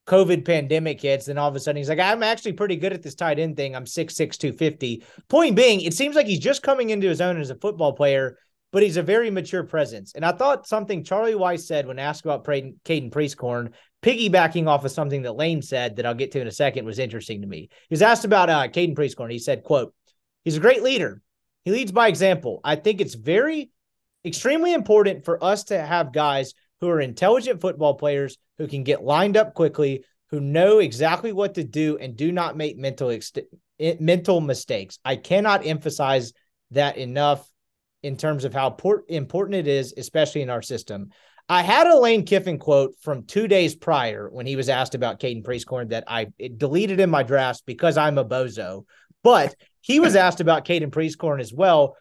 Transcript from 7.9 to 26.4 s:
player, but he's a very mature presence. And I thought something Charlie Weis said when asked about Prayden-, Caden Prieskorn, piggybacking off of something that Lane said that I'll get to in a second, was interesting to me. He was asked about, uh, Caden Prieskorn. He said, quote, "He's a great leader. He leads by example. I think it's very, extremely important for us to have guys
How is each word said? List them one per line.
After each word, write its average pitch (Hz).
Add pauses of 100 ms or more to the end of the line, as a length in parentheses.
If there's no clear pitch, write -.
player, 135 (360)
but 202
he's 175
a 175
very 214
mature 180
presence. 139
And 151
I 175
thought 269
something 202
Charlie 220
Weis 180
said 147
when 127
asked 147
about 143
Prayden-, 139
Caden 143
Prieskorn, 123 (280)
piggybacking 175
off 143
of 135
something 143
that 120
Lane 156
said 123
that 117
I'll 120
get 131
to 135
in 120
a 107
second, 131
was 110
interesting 110
to 101
me. 82
He -
was 156
asked 220
about, 190
uh, 147
Caden 170
Prieskorn. 131
He 120
said, 127
quote, 131 (500)
"He's 156
a -
great 220
leader. 180 (420)
He 180
leads 220
by 226
example. 143
I 151
think 208
it's 143
very, 233 (560)
extremely 320
important 202
for 170
us 202
to 190
have 151
guys 139 (280)